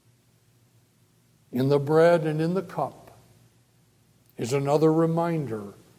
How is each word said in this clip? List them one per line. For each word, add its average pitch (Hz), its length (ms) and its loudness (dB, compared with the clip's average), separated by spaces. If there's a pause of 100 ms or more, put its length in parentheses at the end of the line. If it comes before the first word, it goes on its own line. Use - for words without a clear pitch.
(1500)
In 127 160 0
the 143 100 2
bread 160 460 4
and 156 160 -4
in 165 140 -2
the 190 80 -2
cup - 480 -10 (1300)
is 120 160 -6
another 143 400 2
reminder 165 680 -2 (360)